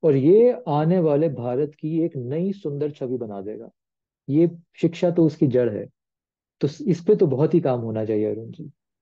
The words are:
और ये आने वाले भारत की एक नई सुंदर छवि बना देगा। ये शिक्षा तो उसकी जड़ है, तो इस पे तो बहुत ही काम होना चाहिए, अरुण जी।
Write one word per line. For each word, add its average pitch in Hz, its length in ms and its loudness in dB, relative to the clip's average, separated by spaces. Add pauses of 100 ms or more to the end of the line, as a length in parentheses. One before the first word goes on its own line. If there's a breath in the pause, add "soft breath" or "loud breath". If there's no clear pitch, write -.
और 151 140 4
ये 214 400 6 (120)
आने 156 300 2
वाले 156 300 2
भारत 127 460 -4
की 160 260 -4
एक 165 160 -4
नई 151 360 -4
सुंदर 147 380 -6
छवि 131 260 -8
बना 107 240 -8
देगा। 110 300 -12 (580)
ये 165 220 2 (300)
शिक्षा 170 300 0
तो 170 160 2
उसकी 151 200 0
जड़ 123 240 0
है, 101 180 -8 (720)
तो 143 80 -2 (160)
इस 175 220 -2
पे 214 100 4
तो 202 100 4
बहुत 143 280 0
ही 170 60 4
काम 127 200 -2
होना 110 240 -4
चाहिए, 107 200 -2
अरुण 110 260 -6
जी। 147 200 -16 (320)